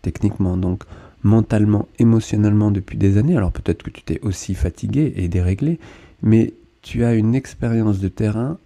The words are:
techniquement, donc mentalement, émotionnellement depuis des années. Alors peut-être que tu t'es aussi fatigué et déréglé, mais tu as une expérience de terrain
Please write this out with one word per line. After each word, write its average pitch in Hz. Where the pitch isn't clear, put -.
techniquement, 95
donc 90
mentalement, 104
émotionnellement 107
depuis 101
des 98
années. 147
Alors 95
peut-être -
que -
tu -
t'es -
aussi 95
fatigué 107
et 90
déréglé, 95
mais 110
tu 117
as 117
une 110
expérience 113
de 95
terrain 110